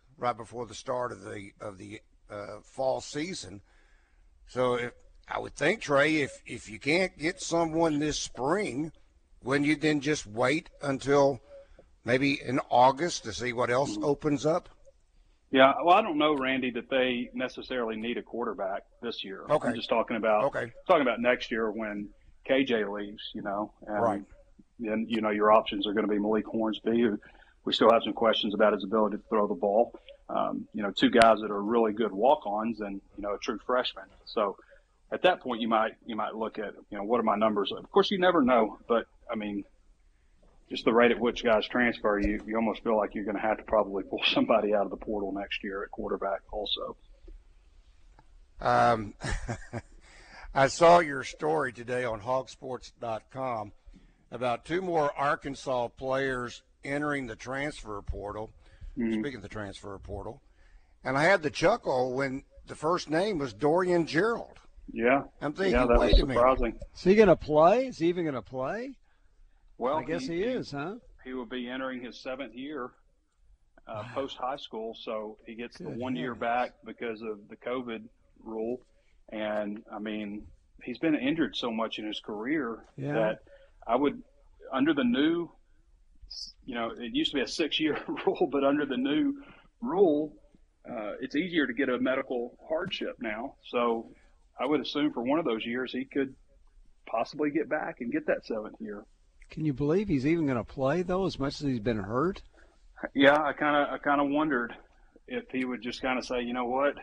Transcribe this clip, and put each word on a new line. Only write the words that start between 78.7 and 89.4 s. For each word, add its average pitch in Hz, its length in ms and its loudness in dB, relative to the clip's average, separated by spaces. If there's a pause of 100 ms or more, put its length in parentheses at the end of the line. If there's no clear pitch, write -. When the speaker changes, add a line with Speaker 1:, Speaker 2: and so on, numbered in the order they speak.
Speaker 2:
And, 107 520 -6 (100)
I 110 60 -12
mean, 104 480 -8 (380)
he's 123 140 -8
been 160 180 2
injured 143 400 -2
so 123 140 -4
much 110 280 -4
in 107 80 -8
his 104 140 -8
career 117 640 -6 (120)
Speaker 3:
Yeah. 139 180 -6
Speaker 2:
that 110 280 0 (440)
I 113 100 2
would, 135 260 0 (500)
under 139 220 4
the 139 100 2
new, 156 460 2 (1160)
you 123 120 -10
know, 117 200 -4
it 117 160 -8
used 147 200 0
to - 40 -4
be 131 60 2
a 117 60 0
six-year 156 540 0
<laughs> - 240 -8
rule, 185 240 2
but 139 120 0
under 143 240 4
the 131 100 -2
new 139 460 0 (380)